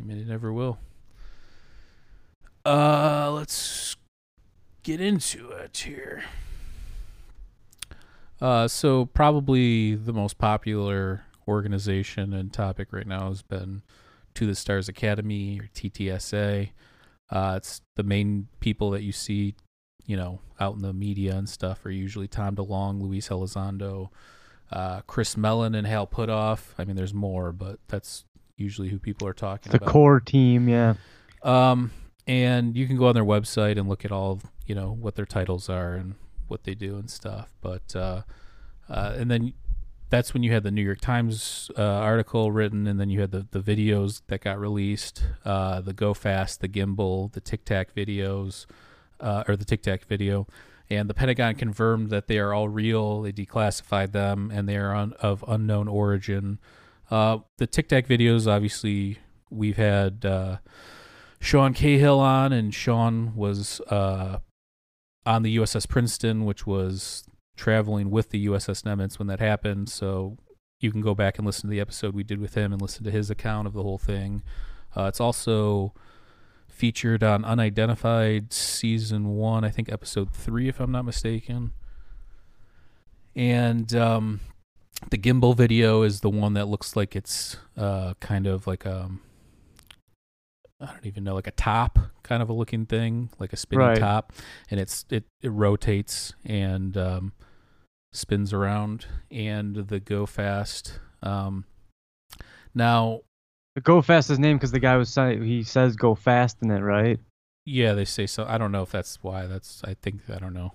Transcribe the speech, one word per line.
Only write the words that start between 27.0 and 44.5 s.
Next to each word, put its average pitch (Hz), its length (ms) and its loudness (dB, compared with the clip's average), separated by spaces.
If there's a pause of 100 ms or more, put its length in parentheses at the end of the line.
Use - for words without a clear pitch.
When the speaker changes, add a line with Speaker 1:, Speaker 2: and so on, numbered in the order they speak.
Speaker 1:
more, 92 380 -4
but 95 340 -10
that's - 380 -10 (320)
usually 101 320 -6
who 98 100 -4
people 101 300 -6
are 95 40 -6
talking 98 380 -8
Speaker 2:
The - 60 6
Speaker 1:
about. 101 140 4
Speaker 2:
core 143 280 10
team, 123 500 6
yeah. 117 260 6 (500)
Speaker 1:
Um, 127 480 4 (340)
and 123 500 2
you 131 120 0
can 131 80 0
go 127 100 6
on 120 80 8
their 113 100 6
website 104 540 2
and 98 100 0
look 95 160 -4
at 104 80 -6
all, 98 280 -2 (240)
you 104 120 -6
know, 98 160 -4
what 113 240 -6
their 101 100 -4
titles 92 420 -2
are 90 260 -4
and 92 200 -8 (320)
what 104 160 -10
they 98 100 -8
do 101 240 -8
and 104 140 -10
stuff. 104 500 -12
But, 90 360 -8
uh, 92 260 -4 (680)
uh, 101 280 -4
and 123 120 -2
then 120 260 0 (580)
that's 123 220 2
when 123 80 0
you 117 100 2
had 110 100 2
the 101 80 -2
New 104 140 0
York 98 160 -2
Times, 117 800 -2
uh, 110 40 0
article 107 680 2
written, 104 340 0
and 101 140 0
then 101 80 0
you 101 140 2
had 95 80 0
the, 98 200 -6
the 98 100 -2
videos 104 640 2
that - 160 -6
got 101 180 -4